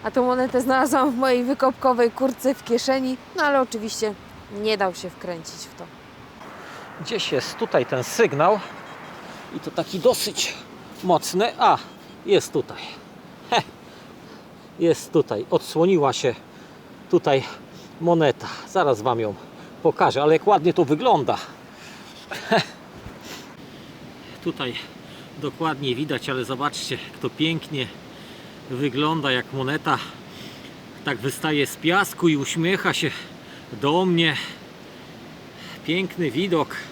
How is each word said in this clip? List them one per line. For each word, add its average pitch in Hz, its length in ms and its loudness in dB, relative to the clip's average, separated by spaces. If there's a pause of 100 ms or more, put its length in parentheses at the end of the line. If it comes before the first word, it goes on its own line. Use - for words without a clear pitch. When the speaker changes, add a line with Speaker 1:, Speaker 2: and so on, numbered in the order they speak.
Speaker 1:
a 220 80 -2
tą 254 140 4
monetę 254 360 2
znalazłam 262 500 4
w 233 40 0
mojej 254 280 4
wykopkowej 254 680 4
kurtce 262 440 0
w - 80 -18
kieszeni. 262 540 0 (180)
No 349 80 2
ale 277 180 6
oczywiście 220 520 -2 (480)
nie 220 160 2
dał 190 180 0
się 185 140 -8
wkręcić 170 460 -10
w - 200 -16
to. 170 80 -14 (1160)
Speaker 2:
Gdzieś 196 300 -4
jest - 260 -2
tutaj 165 280 2
ten 127 180 -2
sygnał. 185 560 4 (960)
I - 40 -6
to - 120 -10
taki 170 280 -4
dosyć - 540 2 (500)
mocny. 180 560 2
A, 196 180 6 (480)
jest - 280 4
tutaj. - 280 -4 (680)
He. 233 120 2 (1160)
Jest 165 320 0
tutaj. 123 400 0
Odsłoniła 165 640 2
się 123 220 0 (720)
tutaj 143 340 4 (580)
moneta. 160 460 4 (220)
Zaraz 143 320 2
wam 117 180 2
ją 107 160 -2 (480)
pokażę, 151 380 4
ale 151 120 6
jak 160 140 2
ładnie 175 260 6
to 175 120 4
wygląda. 151 520 2 (1120)
He. 220 120 4 (1800)
Tutaj 139 320 -4 (680)
dokładnie 143 540 -2
widać, 143 340 -4
ale 127 160 -2
zobaczcie, 135 500 -4
jak - 260 -14
to 123 80 -2
pięknie 151 580 -2 (840)
wygląda, 143 640 0
jak 123 220 -2
moneta 135 440 0 (1080)
tak 139 120 -2
wystaje 139 500 0
z - 80 -10
piasku 180 520 2
i 156 100 6
uśmiecha 170 560 0
się - 180 0 (600)
do 147 320 2
mnie. 170 300 4 (1500)
Piękny 175 460 0
widok. 165 440 0 (160)